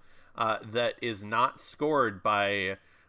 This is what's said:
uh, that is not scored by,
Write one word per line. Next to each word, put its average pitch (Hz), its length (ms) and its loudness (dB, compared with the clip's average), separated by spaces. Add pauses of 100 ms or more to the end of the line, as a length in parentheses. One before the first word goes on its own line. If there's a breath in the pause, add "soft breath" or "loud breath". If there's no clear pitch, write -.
(360 soft breath)
uh, 113 280 0
that 113 400 -2
is 107 200 -4
not 113 360 0
scored 131 640 0
by, 101 540 2 (320 soft breath)